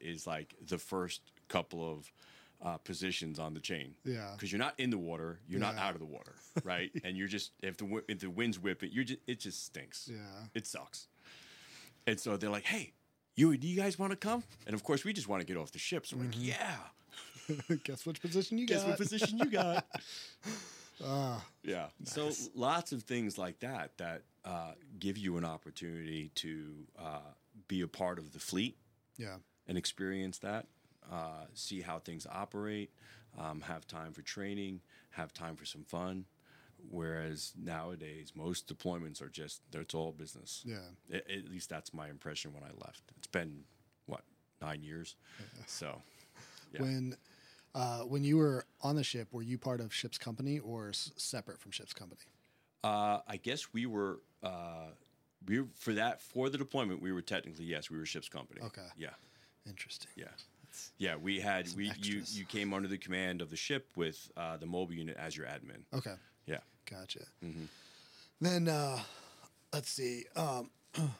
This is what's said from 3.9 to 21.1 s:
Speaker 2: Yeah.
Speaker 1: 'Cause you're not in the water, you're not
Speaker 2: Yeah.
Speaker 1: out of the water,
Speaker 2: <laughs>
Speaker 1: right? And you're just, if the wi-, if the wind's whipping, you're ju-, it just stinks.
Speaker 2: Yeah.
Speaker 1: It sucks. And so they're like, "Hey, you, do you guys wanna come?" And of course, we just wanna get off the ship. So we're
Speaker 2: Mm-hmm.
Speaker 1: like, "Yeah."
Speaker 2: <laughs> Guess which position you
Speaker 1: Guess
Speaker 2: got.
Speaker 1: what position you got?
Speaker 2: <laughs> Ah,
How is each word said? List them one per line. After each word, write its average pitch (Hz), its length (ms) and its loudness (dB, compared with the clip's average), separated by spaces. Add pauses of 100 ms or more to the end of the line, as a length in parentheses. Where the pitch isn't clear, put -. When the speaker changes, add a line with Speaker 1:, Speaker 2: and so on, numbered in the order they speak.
Speaker 2:
Yeah. 110 340 -2
Speaker 1:
'Cause 101 120 -2
you're 101 80 2
not 127 200 2
in 127 120 4
the 107 80 4
water, 82 500 -2
you're 95 120 2
not 101 160 4
Speaker 2:
Yeah. 95 100 2
Speaker 1:
out 92 80 2
of 80 60 -4
the 80 60 -6
water, - 280 -10 (200)
Speaker 2:
<laughs> - 100 2
Speaker 1:
right? 90 260 2 (140)
And 92 120 0
you're 98 120 2
just, 98 240 0 (100)
if 95 140 0
the 104 80 -2
wi-, 104 240 0
if 101 120 0
the 92 100 -2
wind's 101 280 2
whipping, 90 340 0
you're 127 120 2
ju-, 127 220 -2
it 120 140 -2
just - 240 -6
stinks. - 460 -10
Speaker 2:
Yeah. 104 440 -10
Speaker 1:
It 110 120 -2
sucks. - 420 -8 (1000)
And 110 120 4
so 107 180 2
they're 104 140 0
like, 104 140 0
"Hey, 190 280 0 (420)
you, 156 220 12
do 131 100 0
you 180 100 2
guys 196 220 4
wanna 196 180 2
come?" 226 280 2 (220)
And 104 80 2
of 208 100 0
course, 147 200 6
we 214 80 2
just 131 160 0
wanna 95 160 4
get 90 120 0
off 78 160 -2
the 87 60 -8
ship. - 280 0
So 127 100 -4
we're 123 80 0
Speaker 2:
Mm-hmm. 117 160 0
Speaker 1:
like, 127 180 2 (1120)
"Yeah." 170 100 6
Speaker 2:
<laughs> - 60 -6
Guess 135 220 -4
which 165 140 -2
position 185 380 2
you 247 80 2
Speaker 1:
Guess 233 160 8
Speaker 2:
got. - 80 4
Speaker 1:
what - 80 4
position 214 400 4
you 294 80 8
got? 180 440 6
Speaker 2:
<laughs> - 60 -6 (1080)
Ah, 135 400 2 (180)